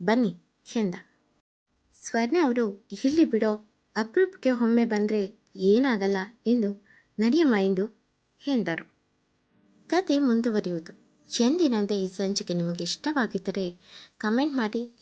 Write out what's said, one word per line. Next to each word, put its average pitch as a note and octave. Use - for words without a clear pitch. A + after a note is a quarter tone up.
ಬನ್ನಿ" G#3
ಎಂದ. G3
ಸ್ವರ್ಣ A#3
ಅವರು, A#3+
"ಇಲ್ಲಿ D4+
ಬಿಡೋ, G#3+
ಅಪರೂಪಕ್ಕೆ F4+
ಒಮ್ಮೆ A#3
ಬಂದ್ರೆ G#3+
ಏನಾಗಲ್ಲ" G3
ಎಂದು, G#3
"ನಡಿಯಮ್ಮ" B3
ಎಂದು G3
ಎಂದರು. G3
ಕತೆ D#4+
ಮುಂದುವರಿಯುವುದು. A3+
ಎಂದಿನಂತೆ A#3
ಈ F#3
ಸಂಚಿಕೆ G3
ನಿಮಗೆ F3
ಇಷ್ಟವಾಗಿದ್ದರೆ G3
ಕಾಮೆಂಟ್ B3+
ಮಾಡಿ, A#3